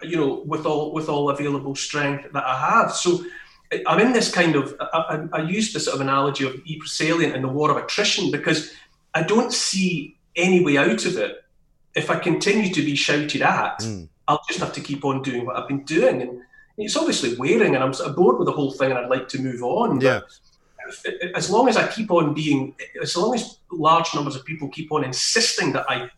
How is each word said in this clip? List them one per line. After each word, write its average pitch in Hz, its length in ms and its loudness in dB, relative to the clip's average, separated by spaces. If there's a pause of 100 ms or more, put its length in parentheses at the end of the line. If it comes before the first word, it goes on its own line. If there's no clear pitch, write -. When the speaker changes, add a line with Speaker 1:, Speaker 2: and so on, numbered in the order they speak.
Speaker 1:
you 165 140 -4
know, 143 300 0
with 156 200 -4
all, 151 260 0
with 156 160 -4
all 143 220 0
available 139 460 -4
strength 143 560 -4
that 139 120 -4
I 131 140 -2
have. 208 360 2
So 175 300 0 (480)
I, 175 140 -4
I'm 160 140 4
in 247 120 6
this 214 200 2
kind 165 240 4
of, 131 240 -2
I, 160 520 -4
I, 156 60 -2
I 156 40 -2
use 202 300 -2
the 147 80 -4
sort 135 160 -2
of 139 40 -4
analogy 139 460 0
of - 80 -6 (140)
Ypres - 240 -10
Salient 156 420 0
and 131 100 -2
the 131 40 -2
war 151 220 2
of - 60 2
attrition, 208 540 0
because 151 420 -2 (420)
I 160 80 2
don't 220 300 2
see 185 640 -2 (200)
any 180 280 6
way 143 140 4
out 202 260 2
of 180 120 -2
it. - 280 -4 (500)
If 147 160 -2
I 165 80 0
continue 190 540 2
to - 100 0
be 143 120 0
shouted 147 480 0
at, - 380 0
Speaker 2:
Mm. 101 280 -8 (200)
Speaker 1:
I'll 147 180 2
just 180 140 -4
have - 140 -6
to - 80 -8
keep 143 240 -6
on 135 160 0
doing 120 240 -4
what - 100 -6
I've - 100 -6
been 139 180 -4
doing. 180 360 2
And - 220 -8 (340)
it's 214 200 -4
obviously 147 400 0
wearing, 160 380 4
and 131 80 2
I'm 135 120 0
sort - 160 -4
of 139 60 -6
bored 190 220 6
with - 80 0
the 139 60 0
whole 139 200 -2
thing, 135 180 0
and 127 100 0
I'd 123 80 -8
like 131 200 0
to 131 120 -6
move 123 220 -6
on. 180 400 2
Speaker 2:
Yeah. 127 180 4
Speaker 1:
But - 720 -20 (120)
if, 180 280 -6
as 175 160 -2
long 240 180 6
as 214 100 4
I - 100 2
keep 220 220 -6
on 160 240 4
being, 143 400 0 (280)
as 156 140 -4
long 220 180 2
as - 240 -6 (140)
large 165 420 2
numbers 139 220 -4
of 131 80 -12
people 143 240 -10
keep 156 240 -10
on 147 100 0
insisting 147 680 0
that 123 160 -2
I 123 300 -4